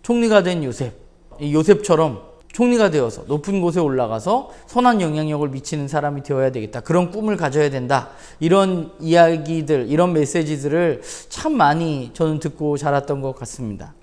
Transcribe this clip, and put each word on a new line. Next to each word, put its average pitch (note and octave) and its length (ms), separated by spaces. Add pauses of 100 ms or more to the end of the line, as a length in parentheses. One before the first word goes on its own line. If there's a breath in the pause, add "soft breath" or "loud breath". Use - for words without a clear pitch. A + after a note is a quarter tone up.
총리가 A#3 420
된 E3+ 220
요셉, B2 300 (440)
이 D3 140
요셉처럼 D#3 680 (300)
총리가 A#3 380
되어서 B2+ 360
높은 E3+ 340
곳에 F3 200
올라가서 C3 680 (160 loud breath)
선한 A#3+ 340
영향력을 D3+ 480
미치는 C#3 400
사람이 C#3+ 340
되어야 C3+ 280
되겠다. A#2+ 300
그런 F3 300
꿈을 G#3+ 260
가져야 D3 340
된다. B2+ 380 (320 loud breath)
이런 F#3 500 (100)
이야기들, D#3+ 880
이런 F3 240
메시지들을 D3+ 880 (260 loud breath)
참 D#4 280
많이 D3+ 560
저는 D#3 280
듣고 D3 360
자랐던 C#3+ 440
것 C3+ 160
같습니다. A2 680